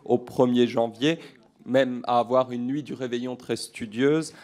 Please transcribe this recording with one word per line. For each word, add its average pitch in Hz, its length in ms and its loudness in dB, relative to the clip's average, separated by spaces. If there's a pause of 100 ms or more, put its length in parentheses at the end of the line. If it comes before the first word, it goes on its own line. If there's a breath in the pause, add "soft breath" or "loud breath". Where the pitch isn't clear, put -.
au 120 120 4
premier 123 500 2
janvier, 120 520 0 (460 loud breath)
même 127 420 0
à 120 120 2
avoir 120 340 2
une 120 120 -6
nuit 139 160 -4
du 135 120 -12
réveillon 123 420 -6
très 120 220 -6
studieuse. 139 760 -2 (100)